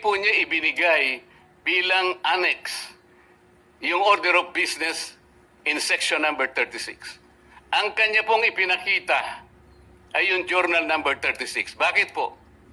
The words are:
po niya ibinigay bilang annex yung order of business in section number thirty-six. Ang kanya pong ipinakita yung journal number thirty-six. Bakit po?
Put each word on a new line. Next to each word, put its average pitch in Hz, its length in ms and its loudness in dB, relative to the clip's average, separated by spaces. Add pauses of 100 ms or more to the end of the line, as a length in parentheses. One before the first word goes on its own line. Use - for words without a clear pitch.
po 202 160 2
niya 202 240 2
ibinigay 156 800 0 (400)
bilang 185 640 0
annex 170 640 -2 (880)
yung 170 240 -2
order 202 400 4
of 175 80 -12
business 160 640 -4 (480)
in 147 160 -2
section 165 480 0
number 139 240 0
thirty-six. - 720 -6 (480)
Ang 202 240 0
kanya 214 320 2
pong 226 160 4
ipinakita 185 1040 0 (760)
yung 180 240 0
journal 170 400 2
number 156 320 0
thirty-six. 123 560 -4
Bakit 180 400 0
po? 139 180 -4 (380)